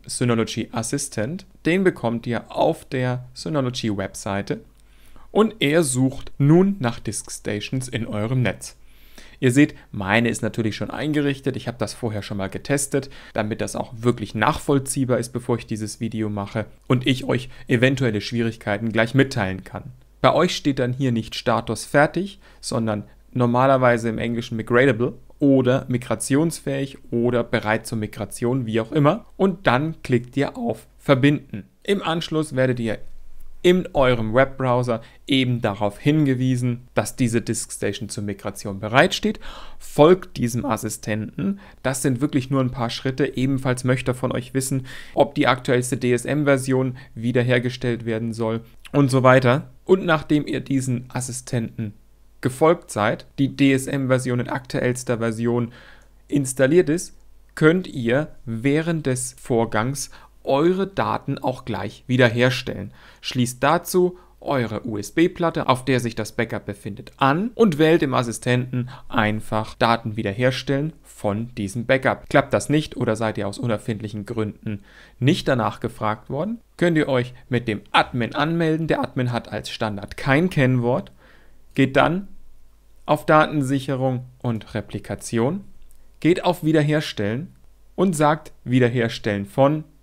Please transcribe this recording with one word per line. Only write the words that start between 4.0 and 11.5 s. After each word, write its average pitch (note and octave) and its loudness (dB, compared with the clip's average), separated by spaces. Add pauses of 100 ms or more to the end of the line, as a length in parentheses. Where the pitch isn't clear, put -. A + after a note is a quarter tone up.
und G#3+ 4
er D3+ 4
sucht C3 0
nun F3 6
nach A#2 -2
Diskstations - -6
in A2+ -6
eurem A#2 0
Netz. - -4 (640)
Ihr B2+ 4
seht, D3 4 (160)
meine G2+ 2
ist A2+ -4
natürlich A2 -2
schon G#2+ -8
eingerichtet. C#3+ -2